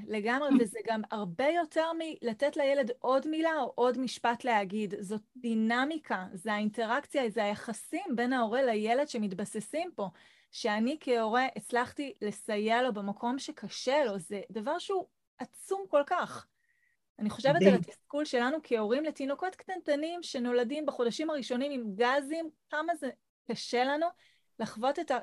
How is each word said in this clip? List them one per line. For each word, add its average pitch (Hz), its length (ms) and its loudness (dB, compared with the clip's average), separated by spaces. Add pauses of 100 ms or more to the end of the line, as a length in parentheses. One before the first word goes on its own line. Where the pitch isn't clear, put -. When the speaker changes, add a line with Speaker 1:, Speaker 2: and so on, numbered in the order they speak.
Speaker 1:
לגמרי, 220 420 0
Speaker 2:
Mm. 247 140 6
Speaker 1:
וזה 226 240 0
גם 220 240 0
הרבה 208 380 -2
יותר 330 500 0
מלתת 294 580 -2
לילד 277 420 2
עוד 262 280 2
מילה 311 340 0
או 240 140 -2
עוד 247 240 2
משפט 240 460 -2
להגיד. 208 560 0
זאת 214 200 -6 (160)
דינמיקה, 233 960 0
זה 202 200 -4
האינטראקציה, 226 760 0
זה 214 140 0
היחסים 240 720 -4
בין 247 160 2
ההורה 247 300 2
לילד 233 460 2
שמתבססים 214 840 -4
פה, 196 140 -4 (420)
שאני 220 500 0
כהורה 240 460 2 (100)
הצלחתי 240 560 -2 (100)
לסייע 214 600 2
לו 254 100 2
במקום 208 460 -2
שקשה 269 680 0
לו, 202 140 0
זה 196 220 -8 (100)
דבר 226 280 -2
שהוא 381 280 -2 (320)
עצום 381 500 -6
כל 285 180 6
כך. - 400 -2 (720)
אני 214 120 -2
חושבת 269 240 4
Speaker 2:
מדהים. 294 200 8
Speaker 1:
על 185 60 4
התסכול - 440 -6
שלנו 262 380 0
כהורים 233 420 0
לתינוקות 285 500 -4
קטנטנים 330 680 -4
שנולדים 247 640 0
בחודשים 269 440 -2
הראשונים 269 420 -2
עם 226 220 -6
גזים, 277 560 0 (200)
כמה 311 260 -2
זה 277 140 -6 (400)
קשה 240 340 -2
לנו 294 220 0 (520)
לחוות 233 400 -2
את 339 120 -4
ה-, 247 120 2